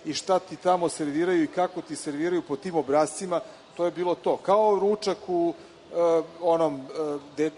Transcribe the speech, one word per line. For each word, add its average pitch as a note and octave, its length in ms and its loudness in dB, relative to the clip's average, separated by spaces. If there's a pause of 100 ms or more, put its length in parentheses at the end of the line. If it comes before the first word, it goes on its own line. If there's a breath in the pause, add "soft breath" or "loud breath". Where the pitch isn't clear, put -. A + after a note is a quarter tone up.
i D3+ 80 -4
šta F#3 260 0
ti E3+ 180 -8
tamo F3+ 320 2
serviraju E3 540 0
i D3 40 2
kako F3+ 360 -2
ti D3 140 -12
serviraju D#3 460 -2
po C#3+ 140 -6
tim F3 180 -8
obrascima, D#3 640 0 (360 loud breath)
to F3 80 0
je F3 60 0
bilo F3 240 -2
to. D3+ 220 0
Kao G#3 420 4
ručak G3+ 400 0 (100)
u, E3+ 260 0
e, - 680 0 (180)
onom, E3 400 2
e, D3 380 -6 (180)
de-, D#3 220 0